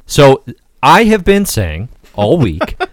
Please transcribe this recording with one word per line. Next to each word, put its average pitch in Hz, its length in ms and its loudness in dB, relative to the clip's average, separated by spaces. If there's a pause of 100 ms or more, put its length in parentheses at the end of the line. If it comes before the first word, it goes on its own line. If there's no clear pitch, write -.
So 135 360 2 (400)
I 175 220 4
have 214 180 0
been 196 220 0
saying 92 440 -6 (260)
all 107 220 0
week 117 380 -4 (180)